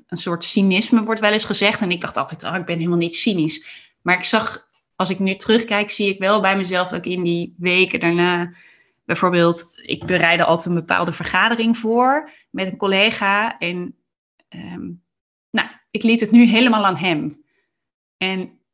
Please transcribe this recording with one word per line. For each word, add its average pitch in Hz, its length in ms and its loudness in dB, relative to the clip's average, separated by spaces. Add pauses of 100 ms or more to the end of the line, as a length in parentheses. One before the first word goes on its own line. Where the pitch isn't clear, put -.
Een 175 100 -10
soort 175 260 -4
cynisme 202 600 2
wordt 214 160 -2
wel 214 120 4
eens 214 140 2
gezegd. 208 360 0
En 185 100 -2
ik 180 100 -4
dacht - 160 -8
altijd: 139 260 -6
"Oh, 165 120 -6
ik 180 100 -6
ben 170 120 -4
helemaal 170 200 0
niet 170 180 0
cynisch." - 720 -2 (140)
Maar 175 140 0
ik 180 80 -4
zag, - 440 -2 (280)
als 185 140 -2
ik 190 100 -4
nu 190 160 0
terugkijk, 214 540 0
zie 202 240 -2
ik 196 60 -8
wel 196 220 2
bij 190 160 2
mezelf 180 320 -2
dat 175 160 -8
ik 180 60 -4
in 185 120 -2
die 170 340 -2
weken 180 420 0
daarna, 175 540 0 (520)
bijvoorbeeld, 170 720 0
ik - 300 -8
bereidde 170 400 2
altijd 170 240 0
een 170 160 0
bepaalde 175 280 0
vergadering 226 640 0
voor 247 540 2 (180)
met 190 180 -6
een 185 100 -8
collega. 202 800 0
En, 175 380 -8 (540)
ehm, 180 420 -14 (600)
nou, - 160 -2 (240)
ik 208 120 -4
liet 226 180 4
het 214 100 0
nu 240 120 10
helemaal 220 420 4
aan 180 120 0
hem. 165 460 -4 (760)
En, 185 420 -6 (140)